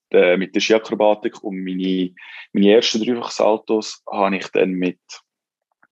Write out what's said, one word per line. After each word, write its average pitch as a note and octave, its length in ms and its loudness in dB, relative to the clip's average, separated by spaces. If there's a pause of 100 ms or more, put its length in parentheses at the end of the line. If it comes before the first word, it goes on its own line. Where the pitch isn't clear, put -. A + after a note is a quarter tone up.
äh, F2+ 260 4
mit F#2 200 -4
der G#2 60 -2
Skiakrobatik G#2+ 840 0
und F#2+ 200 -10
meine, F#2 520 -4 (380)
meine G2+ 180 4
ersten A2+ 340 2
Dreifachsaltos A2 1080 -2
habe G2 260 -2
ich F2+ 100 -10
dann F#2 240 0
mit F2+ 280 -4 (920)